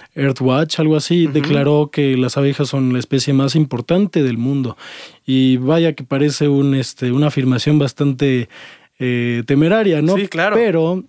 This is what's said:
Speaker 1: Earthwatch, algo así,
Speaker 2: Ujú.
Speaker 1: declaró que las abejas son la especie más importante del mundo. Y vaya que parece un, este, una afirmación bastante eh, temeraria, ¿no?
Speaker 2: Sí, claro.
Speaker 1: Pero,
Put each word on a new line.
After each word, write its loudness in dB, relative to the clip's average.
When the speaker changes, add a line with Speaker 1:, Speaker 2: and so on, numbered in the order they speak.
Speaker 1:
Earthwatch, -2
algo 2
así, 2
Speaker 2:
Ujú. -4
Speaker 1:
declaró 2
que 0
las -2
abejas 0
son 0
la -2
especie -2
más 2
importante 0
del 0
mundo. -4
Y 2
vaya 2
que -12
parece 0
un, 2
este, -4
una 2
afirmación 0
bastante 0
eh, -2
temeraria, 2
¿no? 2
Speaker 2:
Sí, -2
claro. -2
Speaker 1:
Pero, 0